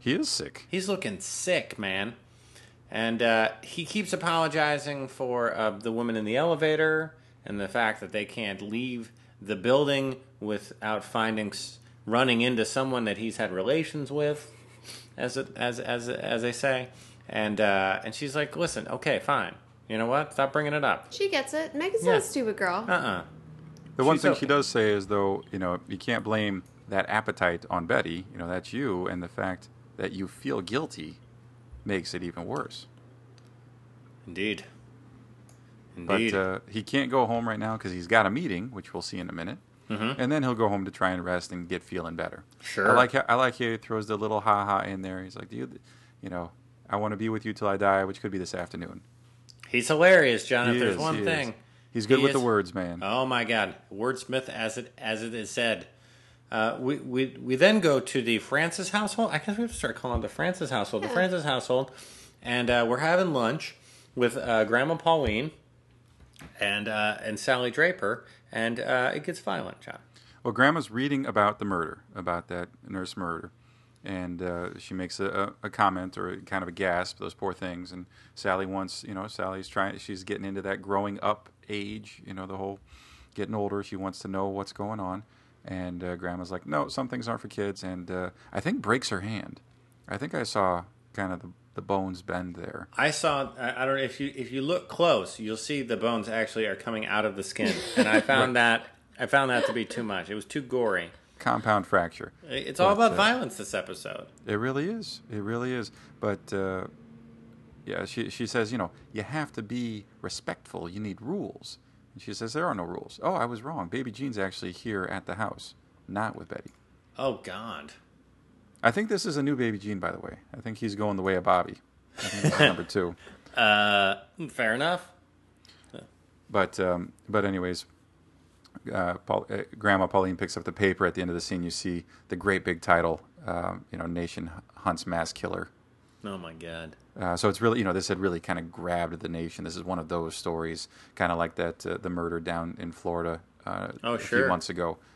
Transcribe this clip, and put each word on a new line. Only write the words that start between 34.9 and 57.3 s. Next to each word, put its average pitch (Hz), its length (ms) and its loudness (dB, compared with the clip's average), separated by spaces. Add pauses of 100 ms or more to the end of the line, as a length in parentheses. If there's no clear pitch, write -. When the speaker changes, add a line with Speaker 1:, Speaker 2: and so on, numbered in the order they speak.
Speaker 1:
But, 92 240 2
Speaker 2:
Indeed. 110 140 2
Speaker 1:
uh, 95 240 2 (100)
he 104 140 -4
can't 139 280 0
go 127 160 4
home 117 220 0
right 110 100 -2
now 110 180 -2
'cause 95 160 -6
he's 90 140 -6
got 110 200 8
a 95 40 4
meeting, 113 400 -2
which - 220 -14
we'll 92 100 -6
see - 160 -8
in 90 120 -8
a - 20 -8
minute. 82 260 -8 (300)
Speaker 2:
Mm-hmm. 110 320 -2
Speaker 1:
And 127 120 2
then 151 100 2
he'll 127 120 2
go 110 140 4
home 101 160 0
to 92 60 -6
try 92 200 2
and 90 140 -2
rest 90 280 -2
and 87 160 -8
get 90 140 -4
feeling 82 340 -8
better. - 260 -6 (180)
Speaker 2:
Sure. - 300 2
Speaker 1:
I 123 40 10
like 123 180 8
how, 135 160 2
I 117 60 8
like 127 240 4
how 123 80 0
he 113 100 0
throws 110 320 -4
the 107 100 0
little 107 220 0
ha-ha 101 400 4
in 95 220 -4
there. 92 200 -6
He's 95 140 -14
like, - 120 -12
"Do 113 80 -12
you, 123 140 -6 (500)
you 98 80 -10
know, 87 220 -6 (400)
I 101 60 0
wanna 104 200 0
be 110 120 -2
with 110 180 -2
you 107 60 -4
till 104 160 0
I 98 80 4
die," 98 280 6
which 98 160 -4
could 98 120 -4
be 98 60 -2
this 90 160 -6
afternoon. 87 480 -8 (680)
Speaker 2:
He's 120 200 2
hilarious, 156 580 8
John. 120 220 4
If 120 60 6
Speaker 1:
He 123 60 4
Speaker 2:
there's 104 160 4
Speaker 1:
is, - 40 -2
Speaker 2:
one - 140 2
Speaker 1:
he - 60 0
is. - 60 2
Speaker 2:
thing, 131 280 0 (380)
Speaker 1:
He's 110 140 -2
good 131 120 8
Speaker 2:
he 135 60 6
Speaker 1:
with 139 80 6
the 135 80 4
Speaker 2:
is. 123 40 2
Speaker 1:
words, 101 300 4
man. 87 280 -4
Speaker 2:
Oh, 117 220 2
my 123 200 0
God. 107 300 2 (160)
Wordsmith 123 600 -2
as 113 260 -4
it, 117 220 -10
as 110 240 -4
it 113 100 -6
is 110 180 -8
said. 117 360 0 (680)
Uh, 113 260 2
we, 127 200 0
we, 131 280 0 (140)